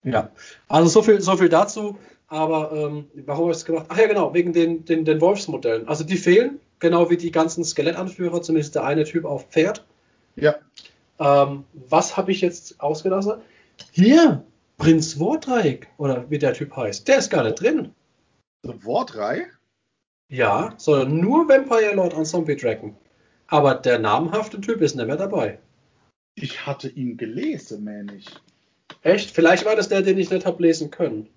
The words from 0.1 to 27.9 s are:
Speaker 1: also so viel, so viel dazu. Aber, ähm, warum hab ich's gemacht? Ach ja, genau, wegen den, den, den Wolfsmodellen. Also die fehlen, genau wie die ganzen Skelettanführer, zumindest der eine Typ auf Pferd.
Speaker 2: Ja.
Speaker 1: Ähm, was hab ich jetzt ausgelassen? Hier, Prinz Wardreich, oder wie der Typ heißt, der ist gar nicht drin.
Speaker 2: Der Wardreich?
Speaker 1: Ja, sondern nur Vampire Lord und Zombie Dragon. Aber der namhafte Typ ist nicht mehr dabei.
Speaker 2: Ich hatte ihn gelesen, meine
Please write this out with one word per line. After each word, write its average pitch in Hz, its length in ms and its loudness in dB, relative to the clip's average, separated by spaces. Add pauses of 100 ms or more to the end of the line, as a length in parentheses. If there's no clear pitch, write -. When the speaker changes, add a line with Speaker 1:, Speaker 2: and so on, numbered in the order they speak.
Speaker 1:
also 165 220 4
so 214 120 6
viel, 208 200 6
so 185 160 0
viel 170 120 4
dazu. 202 480 0 (300)
Aber, 156 440 -4
ähm, 147 380 -6 (160)
warum 147 220 -2
hab 165 80 0
ich's - 100 -14
gemacht? 160 240 -4
Ach 175 80 -4
ja, 220 100 6
genau, 185 280 0
wegen 175 180 0
den, 165 320 0
den, 160 180 0
den 156 160 2
Wolfsmodellen. 156 680 0
Also 151 160 -4
die 175 140 -2
fehlen, 214 420 4 (180)
genau 170 320 2
wie 170 80 2
die 170 140 -6
ganzen 160 340 -2
Skelettanführer, 170 760 -4
zumindest 156 320 -2
der 143 80 -2
eine 151 220 0
Typ 165 200 -4
auf - 240 -8
Pferd. 175 360 0 (500)
Speaker 2:
Ja. 151 200 2 (600)
Speaker 1:
Ähm, 143 560 2
was 160 420 -2
hab 185 140 -2
ich 185 120 -2
jetzt - 380 -6
ausgelassen? 190 640 -4 (500)
Hier, 233 540 6 (320)
Prinz 156 420 2
Wardreich, 226 680 -2 (100)
oder 131 320 -4
wie 147 80 -4
der 135 160 0
Typ - 220 -10
heißt, 110 320 -6
der 269 100 4
ist - 140 -4
gar 151 120 0
nicht 110 160 -4
drin. 262 340 -2 (680)
Speaker 2:
Der 120 120 -14 (100)
Wardreich? 127 600 -6 (840)
Speaker 1:
Ja, 127 460 -2
sondern 143 420 0
nur 285 300 2
Vampire 240 460 2
Lord 180 180 0
und 156 120 -4
Zombie 156 300 -4
Dragon. 110 400 -6 (520)
Aber 143 260 4
der 123 240 0
namhafte 165 640 -2
Typ 220 200 -4
ist 151 140 0
nicht 233 120 -6
mehr 151 100 -4
dabei. 185 400 -4 (800)
Speaker 2:
Ich - 320 -12
hatte 139 200 -10
ihn 123 300 -8
gelesen, 123 640 -10
meine 104 320 -14